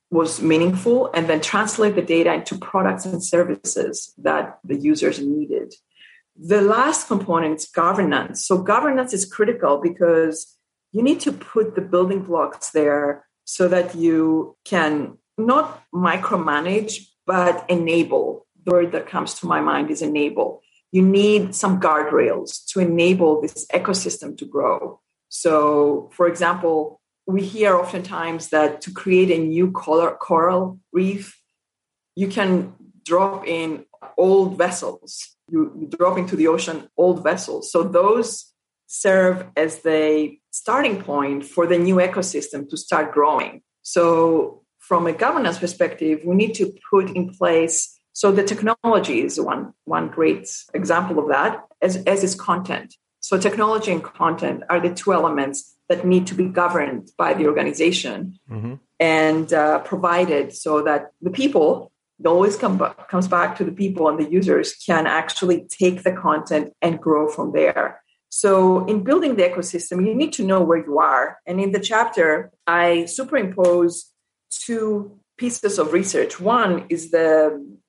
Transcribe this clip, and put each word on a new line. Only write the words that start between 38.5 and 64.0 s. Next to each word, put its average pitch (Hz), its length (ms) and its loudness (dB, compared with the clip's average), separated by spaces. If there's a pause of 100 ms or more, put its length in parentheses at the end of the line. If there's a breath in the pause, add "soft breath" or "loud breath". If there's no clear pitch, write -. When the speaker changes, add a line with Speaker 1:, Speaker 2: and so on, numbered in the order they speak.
Speaker 1:
serve 185 580 2 (120)
as 156 240 -2
the 156 560 0 (140)
starting 226 500 -2
point 143 440 -4
for 170 220 0
the 175 100 4
new 180 200 4
ecosystem 170 720 -2
to 156 80 -8
start 156 340 -2
growing. 147 500 0 (200)
So 165 840 2 (160)
from 175 260 -2
a 165 60 0
governance 226 480 -2
perspective, 160 640 -2
we 175 100 0
need 214 200 0
to - 180 -2 (160)
put 190 200 2
in 180 200 -4
place, 165 720 -2 (140)
so 202 180 2
the 196 120 2
technology 208 800 0
is 143 180 -4
one, - 340 -6 (100)
one 160 240 -4
great 160 420 -2 (240)
example 175 460 -2
of 147 80 -2
that, 147 380 -2 (160)
as, 185 240 0
as 196 180 2
is 180 120 -2
content. - 600 -6 (240)
So - 180 -2
technology 214 540 0
and 160 120 -2
content - 640 -4
are 175 100 0
the 175 140 0
two - 180 -2
elements 147 640 -2 (140)
that 180 160 0
need 180 220 4
to - 80 -8
be 180 100 0
governed 170 720 -2
by 165 160 0
the 151 140 0
organization 151 920 -2 (100)
Speaker 2:
Mm-hmm. 113 240 -8 (260)
Speaker 1:
and, 160 540 2
uh, 151 260 2
provided 175 720 0
so 151 300 -2
that 151 280 -2 (100)
the 175 80 -4
people, 180 640 0 (280)
it - 80 -2
always 190 300 4
come 190 200 -2
ba-, - 180 -2 (140)
comes 185 180 0
back 175 300 0
to 208 60 -4
the 165 80 -2
people 185 380 -2